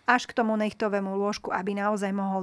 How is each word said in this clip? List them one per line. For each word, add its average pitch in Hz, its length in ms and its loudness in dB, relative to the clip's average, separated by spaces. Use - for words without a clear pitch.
až 247 160 4
k - 80 -12
tomu 220 240 2
nechtovému 202 560 0
lôžku, 202 400 -2
aby 202 240 -2
naozaj 202 400 0
mohol 196 260 0